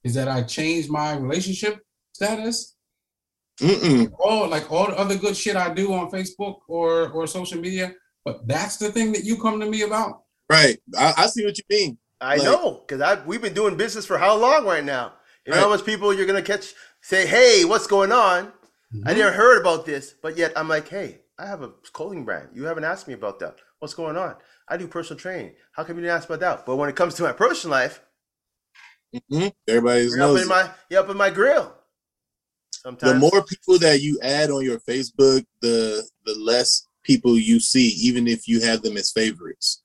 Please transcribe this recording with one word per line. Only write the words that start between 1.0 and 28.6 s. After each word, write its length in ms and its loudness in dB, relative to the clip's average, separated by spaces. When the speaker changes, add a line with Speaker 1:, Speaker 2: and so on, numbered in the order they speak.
Speaker 1:
relationship 640 -4
status. 640 -6
Speaker 2:
Mm-mm. 600 2
Speaker 1:
All, 300 2
like, 220 -4
all 160 2
the 100 -4
other 200 -2
good 180 -2
shit 200 -4
I 180 -2
do 200 -2
on 180 -4
Facebook 460 -10
or, 420 0
or 180 -6
social 320 -8
media, 340 -6
but 220 -10
that's 300 -4
the 140 -4
thing 220 0
that 100 -4
you 180 -2
come 180 -2
to 100 -4
me 120 -4
about? 420 -4
Speaker 2:
Right. 280 6
I, 200 4
I 100 4
see 180 -2
what 120 -4
you 120 -12
mean. 280 0
Speaker 3:
I 160 0
Speaker 2:
Like 80 2
Speaker 3:
know, 420 0
'cause 140 -6
I, 240 0
we've 160 -6
been 120 -6
doing 220 0
business 300 -6
for 120 -2
how 180 4
long 300 4
right 180 0
now? 300 -6
You 80 -4
know 60 4
Speaker 2:
Right. 40 6
Speaker 3:
how 60 4
much 160 0
people 280 0
you're 120 0
gonna 160 0
catch 320 -6
say, 240 0
"Hey, 400 6
what's 220 0
going 260 2
on? 400 2
I 40 -2
Speaker 1:
Mm-hmm. 100 2
Speaker 3:
never 140 4
heard 260 6
about 260 0
this," 360 -8
but 160 -8
yet 180 0
I'm 140 -4
like, 180 -2
"Hey, 340 -12
I 100 -16
have 160 -12
a 60 -14
clothing 320 -10
brand. 300 -8
You 100 -12
haven't 220 -6
asked 240 -8
me 40 -12
about 260 -8
that. 180 -12
What's 140 -14
going 220 -8
on? 200 -8
I 80 -6
do 100 -10
personal 320 -12
training. 360 -12
How 100 -10
come 140 -12
you 60 -10
didn't 120 -2
ask 140 -6
about 100 -6
that?" 260 -4
But 120 -4
when 100 -2
it 80 -6
comes 200 -2
to 80 -4
my 100 0
personal 380 0
life, 280 -2